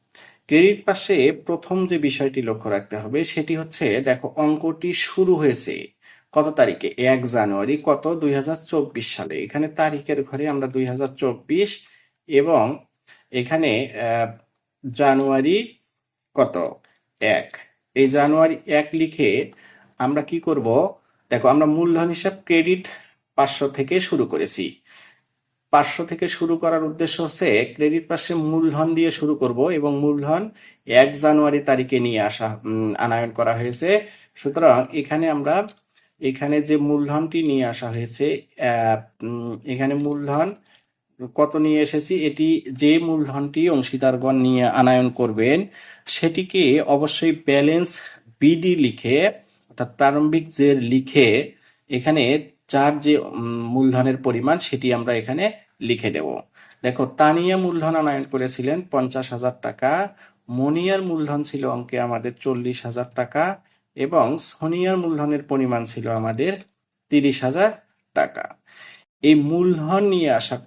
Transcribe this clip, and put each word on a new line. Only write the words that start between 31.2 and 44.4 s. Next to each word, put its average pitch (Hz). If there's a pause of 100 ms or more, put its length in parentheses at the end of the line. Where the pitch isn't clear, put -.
তারিখে 131
নিয়ে 120
আসা, 107
উম, 110
আনয়ন 117
করা 117
হয়েছে। 123 (300)
সুতরাং 131
এখানে 156
আমরা, 151 (520)
এখানে 143
যে 151
মূলধনটি 147
নিয়ে 135
আসা 117
হয়েছে, 117 (180)
আহ, 117
উম, 117
এখানে 135
মূলধন 147 (800)
কত 151
নিয়ে 151
এসেছি, 151
এটি 156 (100)
যে 147
মূলধনটি 151
অংশীদারগণ 131
নিয়ে 127